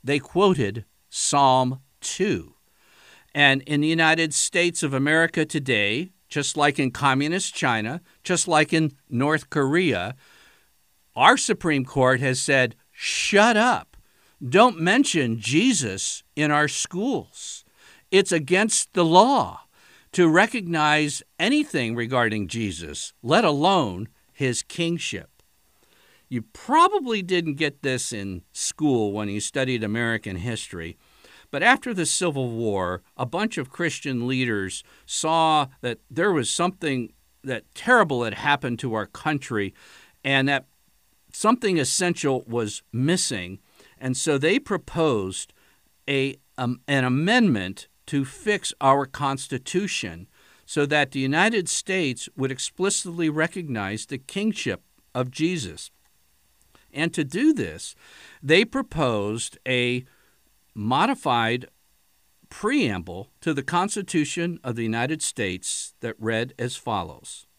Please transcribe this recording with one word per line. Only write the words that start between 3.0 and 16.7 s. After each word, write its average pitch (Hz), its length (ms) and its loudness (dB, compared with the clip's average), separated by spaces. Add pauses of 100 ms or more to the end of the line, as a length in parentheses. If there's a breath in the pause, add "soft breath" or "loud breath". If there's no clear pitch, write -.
And 139 300 4
in 147 180 0
the 156 80 2
United 160 440 2
States 175 500 0
of 139 100 -2
America 156 520 2
today, 127 680 0 (180)
just - 260 -4
like 147 240 2
in 135 120 0
communist 147 640 0
China, 120 480 -2 (220 soft breath)
just 175 240 -2
like 156 240 2
in 160 240 2 (140)
North 147 400 0
Korea, 135 680 0 (960 soft breath)
our 165 220 8
Supreme 160 480 0
Court 131 380 2
has 131 200 0
said, 127 360 2 (140)
"Shut - 680 2
up. 226 400 0 (500 soft breath)
Don't 190 320 6
mention 160 640 2
Jesus 135 840 0 (140)
in 147 140 2
our 147 180 4
schools. - 960 -6 (460 soft breath)